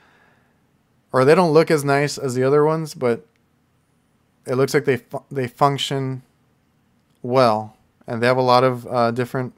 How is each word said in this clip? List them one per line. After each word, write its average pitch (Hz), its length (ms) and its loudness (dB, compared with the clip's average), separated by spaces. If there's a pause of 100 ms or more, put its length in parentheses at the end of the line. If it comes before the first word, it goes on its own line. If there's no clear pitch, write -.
(1120)
Or 131 140 2
they 147 80 6
don't 175 180 2
look 156 200 4
as 147 120 0
nice 143 360 -2
as 127 160 -6
the 127 80 -2
other 147 200 2
ones, 156 300 -2
but 120 320 -4 (1200)
it 131 100 -4
looks 135 200 0
like 139 100 0
they 127 120 0
fu-, - 340 -12
they 131 160 -6
function 135 760 -2 (1000)
well, 117 520 0 (300)
and 117 160 -8
they 120 60 0
have 127 100 2
a 131 40 0
lot 123 220 4
of, 123 220 -2
uh, 117 240 -2
different 123 480 -6